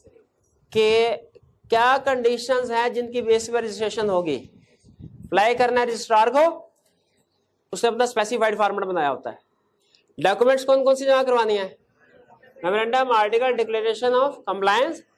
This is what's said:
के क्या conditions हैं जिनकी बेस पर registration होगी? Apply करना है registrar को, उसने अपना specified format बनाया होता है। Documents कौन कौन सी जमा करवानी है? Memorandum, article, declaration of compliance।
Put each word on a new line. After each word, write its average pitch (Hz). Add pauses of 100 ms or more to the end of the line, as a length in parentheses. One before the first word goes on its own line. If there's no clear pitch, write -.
(720)
के 220 (520)
क्या 247
conditions 247
हैं 233
जिनकी 240
बेस 226
पर 233
registration 208
होगी? 160 (520)
Apply 208
करना 247
है 247
registrar 226
को, 320 (1000)
उसने 214
अपना 233
specified 220
format 202
बनाया 175
होता 123
है। 107 (840)
Documents 240
कौन 269
कौन 269
सी 262
जमा 269
करवानी 233
है? 190 (840)
Memorandum, 226
article, 233
declaration 220
of 269 (180)
compliance। 202 (220)